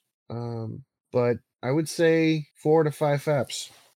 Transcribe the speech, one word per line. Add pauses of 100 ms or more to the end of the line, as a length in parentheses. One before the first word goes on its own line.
(280)
um, (280)
but (240)
I
would
say
four
to
five
faps. (260)